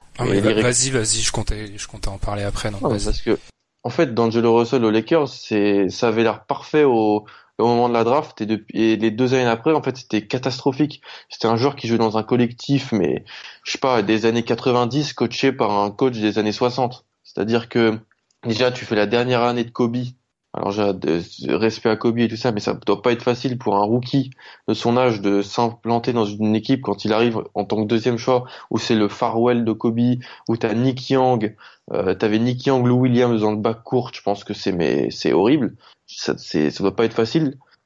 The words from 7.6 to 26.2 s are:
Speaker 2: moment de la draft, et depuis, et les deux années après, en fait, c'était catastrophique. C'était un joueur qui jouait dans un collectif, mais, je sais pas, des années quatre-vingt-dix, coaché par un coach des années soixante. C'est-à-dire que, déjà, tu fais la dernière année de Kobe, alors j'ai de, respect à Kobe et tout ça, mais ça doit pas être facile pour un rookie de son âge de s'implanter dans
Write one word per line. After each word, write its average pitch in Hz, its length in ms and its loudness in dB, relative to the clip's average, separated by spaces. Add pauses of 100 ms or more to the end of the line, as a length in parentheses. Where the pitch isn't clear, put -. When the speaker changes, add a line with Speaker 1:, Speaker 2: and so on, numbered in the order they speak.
Speaker 2:
moment 120 240 2
de 120 40 -2
la 117 120 4
draft, 139 360 0
et 110 40 -4
depuis, 104 320 -4
et 113 180 4
les 107 160 0
deux 123 220 0
années 127 120 2
après, 120 280 0
en 147 100 0
fait, 127 140 -4
c'était - 280 -4
catastrophique. 139 760 -4 (280)
C'était - 180 -4
un 113 100 2
joueur 135 180 0
qui - 120 -8
jouait 113 100 2
dans 110 200 0
un 107 60 -2
collectif, 127 680 0
mais, 85 340 0 (380)
je - 80 -8
sais - 60 -6
pas, 123 240 2
des 110 240 2
années 113 180 2
quatre-vingt-dix, 123 720 0
coaché 131 380 0
par 123 200 0
un 104 200 0
coach 123 260 0
des 107 220 0
années 107 140 0
soixante. 123 520 -2 (180)
C'est-à-dire 117 440 -2
que, 113 320 2 (460)
déjà, 123 260 0
tu 123 140 -8
fais 113 100 -2
la 104 120 2
dernière 120 340 2
année 120 220 0
de 120 80 -14
Kobe, 120 260 0 (600)
alors - 140 -4
j'ai 101 220 0
de, 85 280 -2 (320)
respect 110 360 0
à 107 80 2
Kobe 117 200 0
et 117 120 2
tout 110 80 -8
ça, 117 160 -2
mais 104 80 -4
ça 107 120 -2
doit - 280 -2
pas 123 100 2
être 120 120 -2
facile 123 340 -2
pour 107 180 -2
un 101 80 2
rookie 127 460 0 (400)
de 110 40 2
son 117 220 0
âge 123 240 2
de 101 220 2
s'implanter 117 720 -2
dans 117 120 0